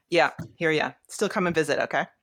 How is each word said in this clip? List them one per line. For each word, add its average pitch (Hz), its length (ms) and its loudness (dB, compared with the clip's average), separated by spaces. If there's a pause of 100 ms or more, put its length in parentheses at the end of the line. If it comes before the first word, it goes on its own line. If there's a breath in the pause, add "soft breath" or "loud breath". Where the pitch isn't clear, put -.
(100)
Yeah, 160 200 4 (260)
hear 165 140 0
ya. 151 220 0 (160)
Still 202 220 -2
come 190 160 0
and 175 100 0
visit, 147 220 2
okay? 127 260 -2 (180)